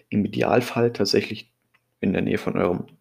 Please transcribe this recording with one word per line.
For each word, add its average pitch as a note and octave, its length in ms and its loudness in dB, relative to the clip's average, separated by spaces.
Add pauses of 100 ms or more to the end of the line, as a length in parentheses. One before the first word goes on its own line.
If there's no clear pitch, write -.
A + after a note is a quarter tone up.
im G#2 160 2
Idealfall A#2+ 680 2
tatsächlich - 580 -2 (480)
in G2 140 0
der F#2+ 80 0
Nähe G2 160 0
von - 200 -4
eurem F2+ 280 0 (160)